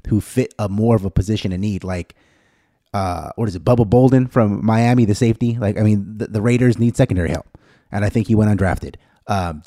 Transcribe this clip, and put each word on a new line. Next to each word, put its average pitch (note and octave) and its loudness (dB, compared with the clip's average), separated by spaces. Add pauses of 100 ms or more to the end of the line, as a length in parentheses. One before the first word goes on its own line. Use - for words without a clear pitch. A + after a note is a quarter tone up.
who G#2 0
fit - -4
a G#2 -4
more A2 2
of G2 0
a G2 -4
position G2+ -2
in F2+ -4
need, G2+ -6
like, F#2 -8 (760)
uh, F2+ -6
what A2+ -4
is F2+ -6
it, F#2 -10
Bubba A#2+ 2
Bolden B2+ 4
from G#2 0
Miami, A#2 2
the G2+ 2
safety? A#2 0
Like, G#2+ -2
I A2 0
mean, G#2+ 0
the, G#2+ -6
the G#2 -4
Raiders A#2+ 2
need A#2 0
secondary F2+ 0
help, D2+ -6 (440)
and G2+ -2
I G#2 0
think A2 -2
he A2 2
went G#2+ 4
undrafted. F#2+ -2 (320)
Um, E2+ -4